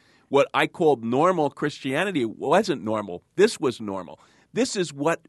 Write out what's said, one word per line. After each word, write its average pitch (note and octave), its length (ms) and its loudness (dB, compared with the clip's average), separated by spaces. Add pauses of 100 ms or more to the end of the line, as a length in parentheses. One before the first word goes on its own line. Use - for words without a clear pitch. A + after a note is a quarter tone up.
(300)
what C3+ 240 4
I D3 120 2
called D3 380 2
normal D3 460 2
Christianity. D3 720 -4
It A2 160 -4
wasn't D3 440 0
normal. G#2 400 -4 (140)
This G#3 240 2
was C3+ 200 -2
normal. F#2+ 380 -8 (360)
This A#3+ 220 0
is E3 160 -2
what D3+ 360 -2